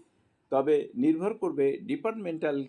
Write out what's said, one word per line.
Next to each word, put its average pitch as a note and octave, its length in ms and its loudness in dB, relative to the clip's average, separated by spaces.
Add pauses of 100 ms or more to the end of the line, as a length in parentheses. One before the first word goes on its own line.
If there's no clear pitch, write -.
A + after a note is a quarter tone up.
(500)
তবে C#3 440 2
নির্ভর D#3+ 400 2
করবে C#3 480 0
ডিপার্টমেন্টাল D#3+ 880 -4